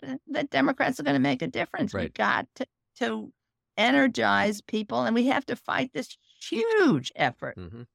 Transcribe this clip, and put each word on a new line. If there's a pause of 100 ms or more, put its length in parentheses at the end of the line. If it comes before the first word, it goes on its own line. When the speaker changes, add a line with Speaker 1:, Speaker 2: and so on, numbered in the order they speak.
(280)
Speaker 1:
that
Democrats
are
gonna
make
a
difference.
We've
Speaker 2:
Right.
Speaker 1:
got
to, (340)
to (460)
energize
people,
and
we
have
to
fight
this (320)
huge
effort
Speaker 2:
Mm-hmm. (140)